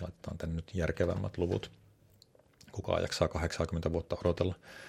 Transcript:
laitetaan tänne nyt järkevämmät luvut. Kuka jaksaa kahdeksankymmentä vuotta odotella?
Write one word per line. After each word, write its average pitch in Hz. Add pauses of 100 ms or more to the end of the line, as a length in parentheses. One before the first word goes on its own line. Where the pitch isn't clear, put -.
laitetaan 85
tänne 82
nyt 80
järkevämmät 92
luvut. 92 (1000)
Kuka 87
jaksaa -
kahdeksankymmentä 82
vuotta -
odotella? 87 (340)